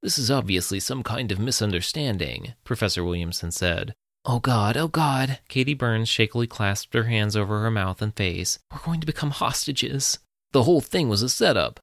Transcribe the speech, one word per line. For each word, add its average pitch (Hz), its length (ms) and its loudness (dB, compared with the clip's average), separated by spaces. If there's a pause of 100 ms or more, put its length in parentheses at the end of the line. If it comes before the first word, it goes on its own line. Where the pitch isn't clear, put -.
"This - 180 -2
is 120 100 0
obviously 98 520 0
some 131 220 -4
kind 117 280 -2
of 95 80 -2
misunderstanding," 107 1120 -2 (120)
Professor 95 400 0
Williamson 87 460 -2
said. 90 440 -2 (280)
"Oh 123 160 0
God, 117 380 2
oh 160 100 0
God." 135 600 0
Katie 131 260 0
Burns 113 340 2
shakily 117 400 2
clasped 98 460 -2
her 117 120 2
hands 107 300 2
over 104 260 0
her 113 100 0
mouth 95 300 0
and 107 140 -4
face. 90 440 -2 (120)
"We're - 140 -12
going 165 140 -2
to 156 80 -6
become 151 240 -2
hostages." - 880 -2 (320)
"The 131 120 6
whole 151 180 6
thing 156 280 0
was 104 140 2
a 127 60 0
setup." 107 540 2